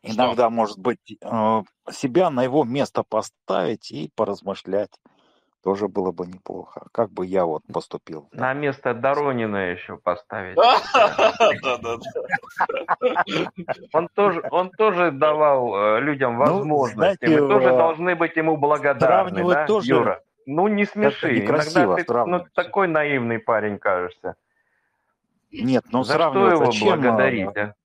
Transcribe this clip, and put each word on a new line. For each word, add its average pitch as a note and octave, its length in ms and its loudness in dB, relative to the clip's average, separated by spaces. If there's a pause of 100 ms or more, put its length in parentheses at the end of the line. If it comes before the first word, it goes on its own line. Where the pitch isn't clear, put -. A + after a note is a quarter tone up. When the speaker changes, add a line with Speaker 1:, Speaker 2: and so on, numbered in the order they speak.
Speaker 1:
Что? A2+ 80 -12 (120)
Speaker 2:
иногда, A#2 260 2
может A2+ 300 -2
быть, A2+ 200 -2 (220)
э, A2 420 0 (280)
себя E3 380 0
на B2+ 140 0
его C3 200 2
место B2 400 -2
поставить - 880 -4
и D3+ 240 -10
поразмышлять. G2 760 -4 (720)
Тоже G2 260 -2
было F#2 220 -4
бы F2+ 160 -8
неплохо. - 680 -16
Как A2 180 -2
бы F#2 140 -6
я F#2 200 0
вот D#2 180 -4 (100)
поступил, - 580 -10
да. B2+ 160 -6
Speaker 3:
На C3 60 -2
место C#3 400 -4
Доронина B2 640 -2 (140)
еще F2 260 -12
поставить. F#2 580 -8
Speaker 1:
<laughs> - 1080 2
Да, B2+ 140 -2
да, A#2 200 -6
да. - 0 - (2000)
Speaker 3:
Он E3 220 0
тоже, F#3+ 360 0
он F#3 200 -2
тоже F3+ 400 0
давал, C#3 640 2
э, G#2+ 260 2
людям C3+ 360 -2
Speaker 2:
Ну, - 20 -4
Speaker 3:
возможности. D3 540 2
Speaker 2:
знаете, E3+ 340 0
Speaker 3:
Мы D#3 140 6
тоже C3 300 4
Speaker 2:
э, B2+ 60 4
Speaker 3:
должны E3 380 2
быть E3 220 -2
ему D#3+ 200 2
благодарны, C#3+ 440 2
Speaker 2:
сравнивать A2+ 480 2
Speaker 3:
да, D3+ 160 2
Speaker 2:
тоже G#3+ 220 0
Speaker 3:
Юра? G#2+ 360 2 (220)
Ну, D#3+ 220 0
не G3+ 180 0 (160)
Speaker 2:
как-то G#3+ 260 0
Speaker 3:
смеши. A2 200 0
Иногда D3+ 400 2
Speaker 2:
некрасиво F3+ 80 2
Speaker 3:
ты, F3 120 -2 (160)
ну, F3 160 -2
Speaker 2:
сравнивать. F3 160 -12
Speaker 3:
такой F#3 320 0
наивный C#3 520 0
парень G#2+ 400 -2
кажешься. F2+ 560 -4 (1160)
Speaker 2:
Нет, A#3 400 0
ну, E3+ 120 0
Speaker 3:
За C#3 160 0
что - 200 2
Speaker 2:
сравнивать F#3+ 120 6
Speaker 3:
его C3+ 220 4
Speaker 2:
зачем, - 60 -2
Speaker 3:
благодарить, B2+ 760 2
Speaker 2:
а? - 20 -
Speaker 3:
а? G#2 160 -6 (120)